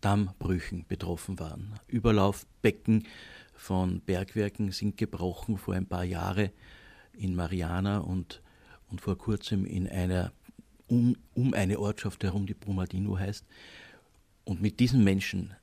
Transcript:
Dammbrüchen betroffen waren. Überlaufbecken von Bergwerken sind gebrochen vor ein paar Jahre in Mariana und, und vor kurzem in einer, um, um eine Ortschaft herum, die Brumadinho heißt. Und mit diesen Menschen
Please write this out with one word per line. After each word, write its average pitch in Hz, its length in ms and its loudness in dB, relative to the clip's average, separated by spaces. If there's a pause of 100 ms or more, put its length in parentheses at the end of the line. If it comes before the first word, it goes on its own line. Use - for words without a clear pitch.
Dammbrüchen 92 840 0
betroffen 87 540 -6
waren. 95 480 -10
Überlaufbecken 107 1200 2 (460)
von 92 480 -2
Bergwerken 98 720 -2
sind 104 240 -4
gebrochen 95 600 -2
vor 95 180 -4
ein 92 100 -2
paar 90 180 -4
Jahre 92 480 0 (640)
in 92 220 -2
Mariana 90 640 0
und, 90 420 -6 (480)
und 95 100 -8
vor 98 180 -2
kurzem 101 480 -2
in 95 220 -4
einer, 90 460 0 (540)
um, 120 280 4 (180)
um 127 200 2
eine 98 260 2
Ortschaft 104 460 -4
herum, 98 220 -2
die 104 60 -6
Brumadinho 95 640 -2
heißt. 98 280 -4 (960)
Und 92 180 -4
mit 104 200 2
diesen 123 240 6
Menschen 98 580 0